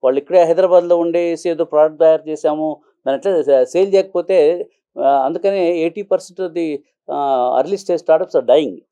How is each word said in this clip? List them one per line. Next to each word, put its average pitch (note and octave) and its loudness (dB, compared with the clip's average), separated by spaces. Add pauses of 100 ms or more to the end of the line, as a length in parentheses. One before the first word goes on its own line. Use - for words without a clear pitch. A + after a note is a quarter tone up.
వాళ్ళు C3+ 0
ఇక్కడే F3 2
హైదరాబాద్లో F3 2
ఉండేసి E3+ -2
ఏదో D#3+ -2
ప్రోడక్ట్ D#3 0
తయారు D#3+ 2
చేసాము, D#3 -4 (300)
దాని D3 -4
ఎట్లా F#3 -2
సే-, C3 2
సేల్ F#3+ 0
చేయకపోతే, F3 0 (300)
ఆ, C#3+ 0
అందుకనే E3 0
ఎయిటీ E3 -4
పర్సెంట్ F#3 -6
of E3+ -8
the, D3+ -6 (320)
ఆ, C3 -2
early F#3+ -4
stage E3+ -4
startups D#3+ 0
are B2 -4
dying. C3 2 (160)